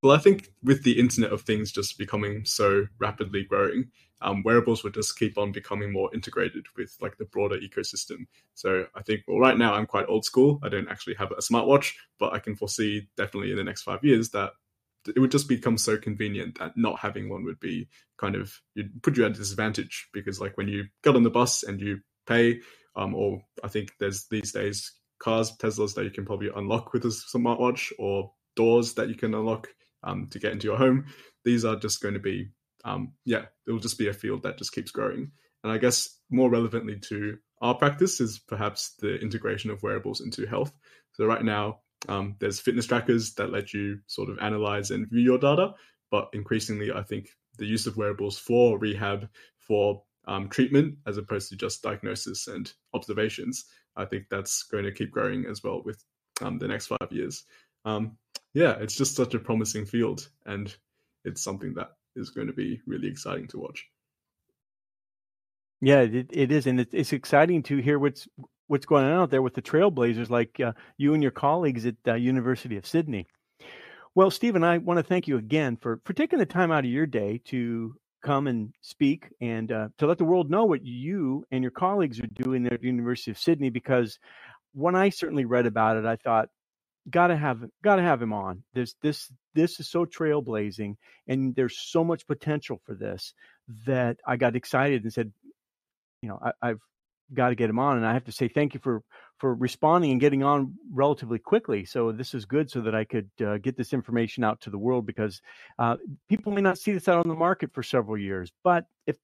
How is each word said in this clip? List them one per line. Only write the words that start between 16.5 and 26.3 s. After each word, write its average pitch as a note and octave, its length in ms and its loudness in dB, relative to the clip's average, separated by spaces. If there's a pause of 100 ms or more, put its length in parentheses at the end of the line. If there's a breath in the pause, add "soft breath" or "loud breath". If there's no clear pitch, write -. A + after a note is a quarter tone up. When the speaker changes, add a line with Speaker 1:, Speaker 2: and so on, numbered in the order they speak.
Speaker 1:
that - 180 -8
not A2+ 220 0
having G2+ 280 -6
one G2 180 -8
would F#2 140 -8
be F#2 280 -6 (300 soft breath)
kind G2 180 -2
of, G2+ 260 -8 (140)
you'd G#2 260 -10
put D3 160 2
you A#2 80 6
at G#2 60 2
a - 20 -4
disadvantage G#2 800 -6
because, G2 260 -8
like, G2 160 -8
when G2 120 -2
you G2+ 180 -4 (180)
get C#3+ 120 6
on A#2+ 80 6
the A2+ 80 4
bus B2 320 2
and G2+ 180 -6
you G2+ 180 -4 (280)
pay, A#2 340 4 (340 loud breath)
um, G2 200 -4
or G2 260 -2 (220)
I G#2+ 60 -8
think G#2 300 -6
there's G2 280 -4
these G#2+ 240 -6
days G2+ 400 -6 (280)
cars, A2+ 380 0
Teslas G#2+ 380 -2
that G2+ 80 -4
you G2 80 -6
can G2 140 -8
probably G2+ 300 -6